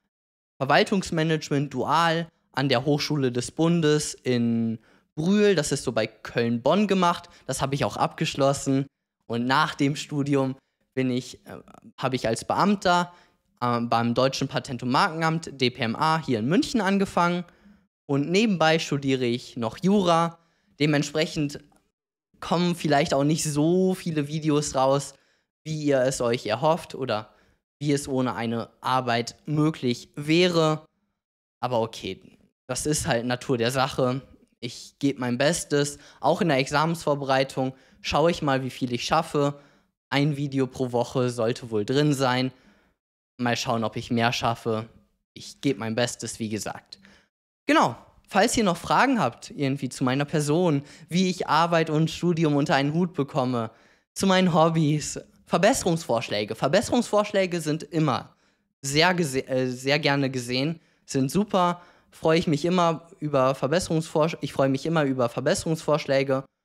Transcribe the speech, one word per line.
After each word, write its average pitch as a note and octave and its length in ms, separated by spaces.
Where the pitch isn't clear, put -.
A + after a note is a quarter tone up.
Verwaltungsmanagement D#3 1160
dual, D#3+ 560
an C#3 160
der B2 160
Hochschule C#3+ 460
des A#2+ 200
Bundes D#3 640
in A#2 640
Brühl, G3+ 400
das D3+ 160
ist C#3 140
so B2+ 80
bei A2+ 140
Köln-Bonn A#2+ 840
gemacht. F#3 400
Das C3+ 140
habe C#3 140
ich C3+ 100
auch G2+ 120
abgeschlossen. C#3 880
Und A#2+ 200
nach D3 280
dem C#3 220
Studium C#3 600
bin C3 160
ich, - 360
äh, F2+ 120
habe C3 180
ich A#2 100
als A#2 180
Beamter, F3 680
äh, A#2+ 200
beim A#2 340
Deutschen C3+ 340
Patent- B2 340
und B2 80
Markenamt, D#3+ 720
D B2 100
P C3 120
M A2+ 120
A, D#3+ 300
hier B2 140
in G#2+ 80
München A3 340
angefangen. F#3 640
Und C#3+ 240
nebenbei E3+ 480
studiere C#3 480
ich A#2+ 300
noch A#2 220
Jura. E3+ 600
Dementsprechend D3+ 800
kommen F3 340
vielleicht D3 380
auch C#3 120
nicht D#3 200
so E3+ 500
viele D3+ 340
Videos D3 460
raus, C3+ 400
wie D#3 180
ihr C#3 180
es C3 200
euch A#2+ 260
erhofft D3+ 480
oder A2+ 400
wie D3 120
es C#3 160
ohne C3 260
eine A#2 360
Arbeit B2 560
möglich D3+ 680
wäre. D#3+ 720
Aber A#2+ 200
okay, G#2+ 420
das B2+ 200
ist D3+ 200
halt A#2+ 200
Natur B2 320
der A#2 140
Sache. C3 500
Ich - 380
gebe C#3 220
mein B2 180
Bestes. C#3+ 600
Auch D#3 200
in F#3+ 80
der C#3 100
Examensvorbereitung C3+ 1160
schaue D3+ 300
ich - 120
mal, C3+ 200
wie C3 80
viel A#2+ 220
ich A#2+ 120
schaffe. D3 560
Ein C#3+ 260
Video C3+ 300
pro B2+ 260
Woche B2 380
sollte A#2+ 400
wohl G#2+ 140
drin C#3+ 300
sein. B2+ 380
Mal B2 200
schauen, A2+ 280
ob G#2+ 120
ich A#2+ 140
mehr A#2 220
schaffe. A#2 560
Ich - 260
gebe C3+ 180
mein A2 160
Bestes, A#2+ 440
wie A2+ 100
gesagt. - 500
Genau, B3+ 280
falls G#3 300
ihr A3 80
noch E3+ 140
Fragen A3 420
habt, B2+ 300
irgendwie C#3+ 400
zu - 120
meiner C3+ 220
Person, D3+ 580
wie F3+ 200
ich - 200
Arbeit E3 420
und D#3 200
Studium D#3+ 460
unter C#3 180
einen C#3+ 200
Hut E3+ 180
bekomme, B2+ 580
zu - 120
meinen F#3 280
Hobbys, D#3+ 640
Verbesserungsvorschläge. D#3+ 1120
Verbesserungsvorschläge F#3+ 1080
sind D3+ 220
immer D#3 520
sehr D#3 340
gese-, C3+ 320
äh, C3 240
sehr C3 280
gerne C#3 320
gesehen, B2+ 500
sind C3+ 260
super. F3+ 520
Freue D#3+ 280
ich F3 80
mich D3 180
immer E3+ 420
über C#3 340
Verbesserungsvorsch-, D#3+ 840
ich - 140
freue C#3 160
mich C3+ 160
immer D#3+ 180
über B2+ 240
Verbesserungsvorschläge. C#3 1160